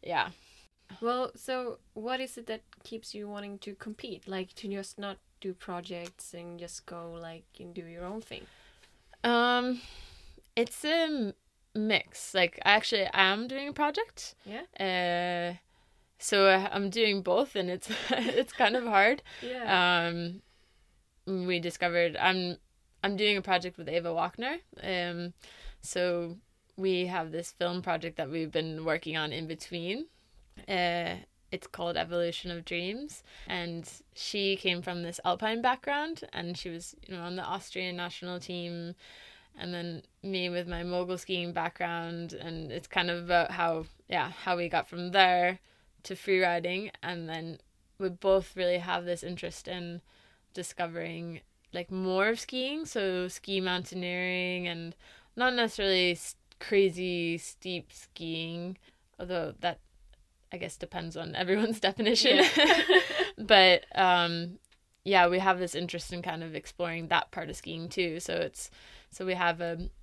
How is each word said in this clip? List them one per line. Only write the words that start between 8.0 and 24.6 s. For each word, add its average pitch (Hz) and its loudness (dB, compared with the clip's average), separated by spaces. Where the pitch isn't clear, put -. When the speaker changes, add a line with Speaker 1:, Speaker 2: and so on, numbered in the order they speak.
Speaker 2:
own 214 -8
thing? - -14
Speaker 1:
Um, 247 4
it's 226 0
a 302 2
m-, 277 -2
mix. - 0
Like, 175 4
I 202 8
actually 208 4
am 196 4
doing 277 -6
a 285 -6
project. 302 -2
Speaker 2:
Yeah? 220 -10
Speaker 1:
Uh, 175 0
so 196 6
I, 190 8
I'm 196 0
doing 208 2
both, 190 2
and 180 -2
it's, 185 -6
<laughs> - -6
it's 240 0
kind 226 4
of 240 -2
hard. 220 6
Speaker 2:
<laughs> - -16
Yeah. 185 4
Speaker 1:
Um, 170 -4
we 180 0
discovered, 170 2
I'm, 180 2
I'm 196 0
doing 208 4
a 190 -2
project 180 0
with 165 -10
Ava 170 0
Wachner. 196 -2